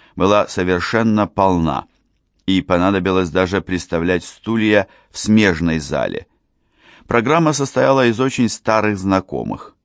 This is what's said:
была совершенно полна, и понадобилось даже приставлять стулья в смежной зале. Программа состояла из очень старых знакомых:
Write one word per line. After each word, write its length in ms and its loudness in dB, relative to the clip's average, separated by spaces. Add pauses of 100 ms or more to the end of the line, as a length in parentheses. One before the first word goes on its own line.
(160)
была 320 2
совершенно 800 0
полна, 600 0 (580)
и 160 2
понадобилось 680 0
даже 320 0
приставлять 600 -4
стулья 640 0 (220)
в 80 -14
смежной 600 2
зале. 480 -6 (800)
Программа 460 2
состояла 540 2
из 140 0
очень 280 0
старых 500 0
знакомых: 760 -4 (100)